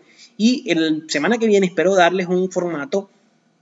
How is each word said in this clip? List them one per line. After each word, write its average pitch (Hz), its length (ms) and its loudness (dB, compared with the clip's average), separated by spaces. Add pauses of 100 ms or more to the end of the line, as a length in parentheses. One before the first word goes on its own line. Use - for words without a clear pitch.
(380)
Y 220 360 0
la 160 340 0
semana 165 300 0
que 226 100 0
viene 196 200 2
espero 175 280 0
darles 180 320 2
un 185 240 0
formato 175 580 -6 (520)